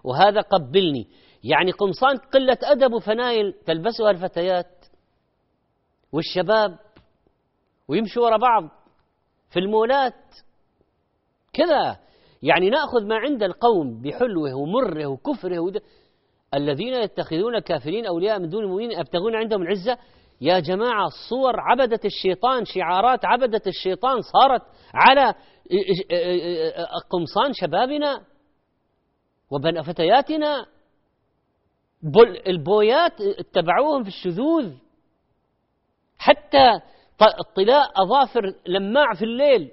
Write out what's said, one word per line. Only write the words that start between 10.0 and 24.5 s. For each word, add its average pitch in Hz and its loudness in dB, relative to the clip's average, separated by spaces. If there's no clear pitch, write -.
كذا. 247 0
يعني 160 2
نأخذ 254 0
ما 220 -2
عند 233 -4
القوم 170 0
بحلوه 151 -4
ومره 160 -4
وكفره 180 -6
ود-، 185 -6
الذين 147 -4
يتخذون 208 -4
كافرين 170 -6
أولياء 190 -2
من 175 -6
دون 214 -6
المؤمنين 208 -6
يبتغون 180 -4
عندهم 220 -2
العزة. 196 -4
يا 175 2
جماعة، 190 -2
صور 247 0
عبدة 233 0
الشيطان، 208 -2
شعارات 190 0
عبدة 220 0
الشيطان 190 -2
صارت 240 4